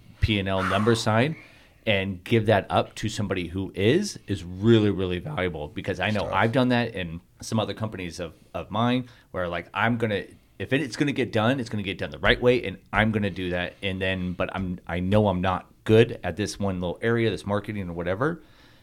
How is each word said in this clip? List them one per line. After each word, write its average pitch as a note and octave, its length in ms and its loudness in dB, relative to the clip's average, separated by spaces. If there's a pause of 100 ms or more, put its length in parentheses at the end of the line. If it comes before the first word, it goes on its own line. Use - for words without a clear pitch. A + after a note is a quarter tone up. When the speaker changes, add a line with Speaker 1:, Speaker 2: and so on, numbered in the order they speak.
(200)
Speaker 1:
P G#2+ 200 2
and F#2+ 80 -2
L F#2+ 160 0
number G#2 320 2
side," A#2 400 2 (500)
and G2 380 -2
give A2+ 220 2
that G2+ 220 4
up G2 280 0
to G#2+ 120 -4
somebody F#2+ 380 -4
who F#2 300 -6
is, D3 500 2
is F2 180 -4
really, G#2 460 4
really F2+ 300 -2
valuable. D#2 480 -4
Because F2+ 320 -6
I G2 100 0
know G#2 120 0
Speaker 2:
Stuff. E2+ 120 -4
Speaker 1:
I've A2 180 4
done B2+ 180 2
that A#2+ 240 0
in E2+ 260 -6 (200)
some A2+ 200 -2
other G2+ 140 -2
companies F#2 440 -8
of, E2 160 -8 (180)
of F2 200 -8
mine A#2+ 360 0 (220)
where, F2+ 160 -4
like, F2 260 -6
I'm A2+ 260 0
gonna, G#2+ 260 -2 (340)
if G2+ 140 -4
it's C3+ 240 -2
gonna C#3+ 160 0
get B2 180 -2
done, A#2 300 2
it's A2+ 100 -6
gonna G#2 140 -4
get F#2 140 -4
done D#2+ 120 -6
the C#2+ 80 -12
right A2 220 2
way, B2 240 4
and F#2 120 -6 (160)
I'm G#2+ 200 4
gonna G#2 180 0
do F2+ 200 -4
that. F2 240 -4 (100)
And F#2+ 180 -2
then, F#2 300 -2
but F#2 200 -4
I'm, F2+ 360 -4
I E2+ 100 -2
know G2+ 300 4
I'm F2+ 120 2
not F#2 260 0 (180)
good - 400 6
at F2 120 -4
this G2+ 220 -4
one G2 220 -2
little F2 220 -4
area, A#2 280 2
this - 160 -6
marketing G2+ 420 -4
or E2+ 40 -8
whatever. F#2+ 500 -2 (400)